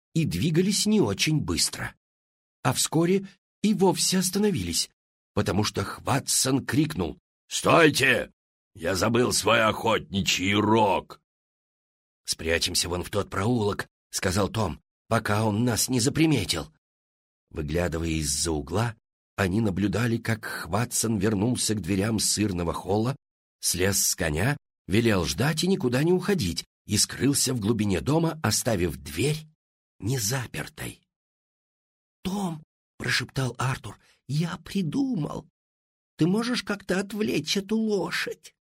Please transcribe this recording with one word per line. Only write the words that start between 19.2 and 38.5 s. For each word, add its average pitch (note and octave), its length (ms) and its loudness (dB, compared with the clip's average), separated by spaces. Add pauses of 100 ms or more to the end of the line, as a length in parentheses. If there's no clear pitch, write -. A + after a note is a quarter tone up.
они G2 240 0
наблюдали, G#2 560 0
как A2+ 300 -4
Хватсон A2 720 -2
вернулся A2 560 0
к G#2+ 80 -4
дверям G2 360 0
сырного F2+ 540 0
холла, A2 440 -2 (440)
слез F#2+ 420 0
с - 120 0
коня, F2 420 0 (300)
велел G2 400 2
ждать B2 360 0
и F3 40 0
никуда C3+ 360 0
не E3+ 120 4
уходить, F3+ 500 -2 (220)
и G2+ 100 0
скрылся - 560 0
в B2 80 -2
глубине G2+ 400 2
дома, D#3+ 420 0
оставив F2+ 540 0
дверь C#3 500 -4 (520)
незапертой. A#2 1040 -6 (1200)
«Том», — F3+ 400 -6 (360)
прошептал B2+ 600 -2
Артур, — A#2+ 400 -4 (300)
«я E3 300 -2
придумал! G3 880 -4 (720)
Ты D#3 100 4
можешь A3+ 360 0
как-то G#3 380 -4
отвлечь G3+ 560 -2
эту G3 200 -2
лошадь? G#3 840 -2